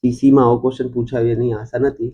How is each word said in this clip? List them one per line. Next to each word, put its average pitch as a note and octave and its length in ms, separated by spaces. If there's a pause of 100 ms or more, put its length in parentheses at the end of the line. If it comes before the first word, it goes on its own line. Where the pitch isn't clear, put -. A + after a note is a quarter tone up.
પી B2 160
સીમાં C#3 280
આવો A#2+ 160
ક્વેશ્ચન B2+ 300
પૂછાય A#2+ 420
એની A#2+ 180
આશા A#2 300
નથી, C#3 300